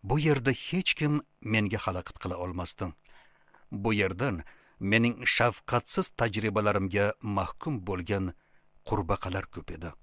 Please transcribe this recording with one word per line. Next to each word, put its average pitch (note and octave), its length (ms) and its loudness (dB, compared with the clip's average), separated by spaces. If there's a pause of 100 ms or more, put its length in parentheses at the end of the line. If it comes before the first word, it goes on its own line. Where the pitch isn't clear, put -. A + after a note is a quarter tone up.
Bu C3 140 2
yerda C3+ 340 4
hech - 420 0
kim D3 180 0 (260)
menga G#2+ 400 0
xalaqit F2+ 400 -4
qila F2+ 180 -4
olmasdi. F2+ 480 -4 (880)
Bu G#2+ 220 -2
yerdan F#2+ 480 0 (380)
mening A2+ 440 4
shafqatsiz - 840 2
tajribalarimga G2+ 960 2 (220)
mahkum G2+ 520 -2
bo'lgan F#2 540 -2 (520)
qurbaqalar F#2+ 600 -2
ko'p - 240 -12
edi. E2+ 200 -10 (120)